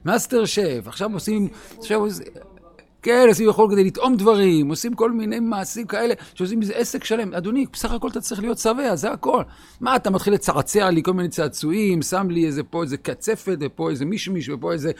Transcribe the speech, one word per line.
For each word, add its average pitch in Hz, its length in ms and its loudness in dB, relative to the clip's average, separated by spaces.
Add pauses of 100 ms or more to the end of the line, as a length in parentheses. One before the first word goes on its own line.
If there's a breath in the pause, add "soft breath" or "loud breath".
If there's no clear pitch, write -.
מאסטר 226 400 0
שף. 156 420 -2
עכשיו 202 260 -6
עושים, 202 360 -2 (300 loud breath)
עכשיו 220 220 -2
עושים, 208 240 -4 (800)
כן, 247 220 8
עושים 214 200 4
יכול 214 220 6
כדי 196 140 4
לטעום 247 320 0
דברים, 190 520 4
עושים 220 260 -4
כל 226 180 2
מיני 220 280 -2
מעשים 226 460 -4
כאלה, 226 280 0 (200 loud breath)
שעושים 196 260 -2
מזה 202 160 -2
עסק 233 280 -4
שלם. 220 300 -2
אדוני, 214 380 -2
בסך 233 200 -4
הכל 240 160 -2
אתה 247 120 -6
צריך - 200 -8
להיות 226 180 -4
שבע, 226 380 0
זה 156 140 -4
הכל. - 320 0 (380 loud breath)
מה, 254 160 0
אתה 214 140 0
מתחיל 196 240 2
לצעצע 185 560 2
לי 160 120 2
כל 180 100 0
מיני 180 160 0
צעצועים, 165 760 0
שם 185 280 0
לי 170 160 2
איזה 147 160 -2
פה 165 200 -4
איזה 139 140 -4
קצפת, 185 640 -4
ופה 160 300 -4
איזה 139 140 -4
מישמיש, 175 440 -4
ופה 139 240 -4
איזה 156 280 -4